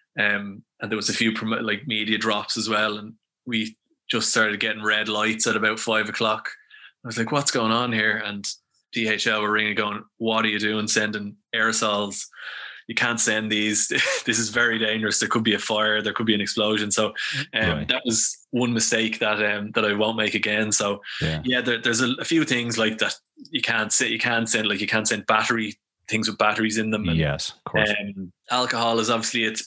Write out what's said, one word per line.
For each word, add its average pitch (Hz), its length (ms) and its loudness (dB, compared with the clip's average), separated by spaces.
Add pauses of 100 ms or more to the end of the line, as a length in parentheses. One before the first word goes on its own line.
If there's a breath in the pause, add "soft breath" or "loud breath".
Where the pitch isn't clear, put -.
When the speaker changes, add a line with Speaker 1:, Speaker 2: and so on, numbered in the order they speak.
(180 loud breath)
Speaker 1:
Um, 101 440 -2 (180)
and 107 100 -8
there 110 60 0
was 104 140 -2
a 107 40 -2
few 110 180 2
promo-, 110 300 -2
like, 107 240 -4
media 107 300 0
drops 104 400 -2
as 110 100 -4
well. 107 300 0
And 107 160 -12 (320)
we 110 320 -4 (340)
just 113 200 0
started 107 280 2
getting 107 240 -2
red 107 280 2
lights 110 360 0
at 113 80 2
about 110 240 2
five 110 300 0
o'clock. 110 400 0 (560 loud breath)
I 123 40 -10
was 113 100 -4
like, 113 120 -2
"What's 143 200 0
going 110 220 2
on 120 200 0
here?" 107 320 0
And 104 240 -8 (440)
D 117 140 0
H 107 200 0
L 110 160 2
were 107 100 2
ringing 107 220 2
going, 104 280 -2 (140)
"What 110 300 2
are - 20 2
you 104 100 0
doing 107 300 0
sending 107 480 -2 (180)
aerosols? 110 720 0 (640 loud breath)
You 117 60 -8
can't 117 260 0
send 110 320 0
these. 107 400 2 (160)
<laughs> 539 160 -2
This 120 140 2
is 113 100 0
very 117 300 2
dangerous. 110 400 0
There 110 100 0
could 113 160 2
be 110 100 4
a 98 40 2
fire. 107 420 0
There 107 140 -2
could 110 120 -2
be 107 80 4
an 104 60 2
explosion." 107 500 0
So, 107 180 2 (440 loud breath)
um, 110 180 2
Speaker 2:
Right. 76 180 -2
Speaker 1:
that 127 180 0
was - 280 0 (160)
one 120 220 2
mistake 110 460 0
that, 107 240 0
um, 104 300 -2
that 110 120 2
I 104 100 2
won't 110 240 2
make 107 160 0
again. 107 380 0
So, 101 280 0 (220 loud breath)
Speaker 2:
Yeah. 80 220 0
Speaker 1:
yeah, 127 180 0
there, 117 180 0
there's 117 220 2
a, 123 180 2
a 160 40 -6
few 160 200 2
things 120 320 0
like 110 220 2
that 101 160 0 (360)
you 143 120 -4
can't 110 280 0
say, - 180 2
you 117 100 -2
can't 113 280 0
send, 110 220 0
like, 104 140 -2
you 120 40 -2
can't 110 220 0
send 104 180 0
battery, 110 480 2 (320)
things 110 220 0
with 104 80 -6
batteries 107 400 2
in 110 140 0
them. 104 180 0
And, 80 100 2
Speaker 2:
Yes, 73 320 0
of - 140 -18
course. 107 240 0
Speaker 1:
um, 101 420 -6 (200)
alcohol 120 500 2
is 110 80 0
obviously, 117 360 0
it's, 110 220 -2